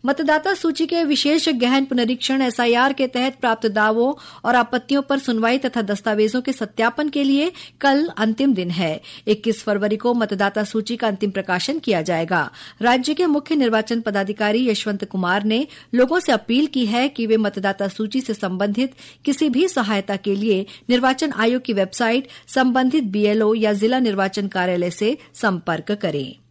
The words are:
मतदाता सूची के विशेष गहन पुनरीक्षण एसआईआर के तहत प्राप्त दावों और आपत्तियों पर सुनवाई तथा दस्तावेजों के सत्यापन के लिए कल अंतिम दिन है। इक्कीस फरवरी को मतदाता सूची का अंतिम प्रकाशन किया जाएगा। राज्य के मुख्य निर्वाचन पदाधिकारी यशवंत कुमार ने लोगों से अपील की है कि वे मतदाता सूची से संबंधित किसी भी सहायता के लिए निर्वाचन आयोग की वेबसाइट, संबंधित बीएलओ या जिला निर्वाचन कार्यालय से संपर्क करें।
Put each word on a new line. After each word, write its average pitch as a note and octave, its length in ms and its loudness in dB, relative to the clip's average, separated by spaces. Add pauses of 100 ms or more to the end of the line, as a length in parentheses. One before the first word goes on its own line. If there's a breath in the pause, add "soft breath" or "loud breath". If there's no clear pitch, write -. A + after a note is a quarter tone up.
मतदाता D#4 480 2
सूची E4 320 -2
के E4+ 180 0
विशेष D4 440 2
गहन C4 360 2
पुनरीक्षण B3+ 580 0
एसआईआर A#3+ 500 2
के C4+ 140 0
तहत B3+ 340 -2
प्राप्त A3+ 260 0
दावों A3 480 2 (300 loud breath)
और A#3+ 100 4
आपत्तियों B3+ 480 0
पर C#4 160 -2
सुनवाई A#3 400 0
तथा A#3+ 240 -2
दस्तावेजों G#3+ 580 0
के C4 120 -4
सत्यापन A#3 560 -2
के C#4+ 160 0
लिए C#4+ 280 2 (280 loud breath)
कल C#4+ 380 2
अंतिम A3+ 360 2
दिन F3+ 160 -2
है। E3 300 -2 (280 loud breath)
इक्कीस G#3+ 340 0
फरवरी G#3 340 0
को A#3+ 180 0
मतदाता G#3 500 0
सूची A3 320 -4
का A#3 120 -2
अंतिम G3+ 220 -2
प्रकाशन F#3+ 480 -2
किया G3 240 0
जाएगा। E3 480 -2 (320 loud breath)
राज्य B3+ 320 2
के F4+ 120 0
मुख्य D4+ 300 0
निर्वाचन A#3 440 0
पदाधिकारी G#3 680 0
यशवंत G#3 360 -2
कुमार F#3 400 -2
ने A3+ 220 0 (280 loud breath)
लोगों B3+ 260 4
से D4+ 120 0
अपील A#3+ 340 0
की B3+ 200 -2
है A#3+ 220 0
कि A#3+ 180 -4
वे A3 100 4
मतदाता G3 520 -2
सूची G#3+ 320 -4
से A#3 140 -4
संबंधित G#3 600 -2 (300 loud breath)
किसी D4 240 0
भी C#4+ 200 2
सहायता G3+ 480 -2
के G3 180 -2
लिए G3 320 0 (240 loud breath)
निर्वाचन C4 420 2
आयोग A#3 300 0
की B3 100 -4
वेबसाइट, A3+ 560 0 (200 loud breath)
संबंधित C4 560 2
बीएलओ G#3 500 2
या G#3+ 180 2
जिला A3 260 2
निर्वाचन G3 500 0
कार्यालय F3+ 420 0
से A3+ 280 -2 (160 loud breath)
संपर्क F3+ 580 -2
करें। D3 440 -4 (140)